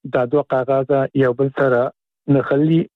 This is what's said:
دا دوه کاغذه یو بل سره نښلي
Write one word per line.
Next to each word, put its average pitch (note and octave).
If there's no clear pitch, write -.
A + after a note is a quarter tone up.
دا C3
دوه C#3+
کاغذه C3+
یو C3
بل C3+
سره B2+
نښلي D3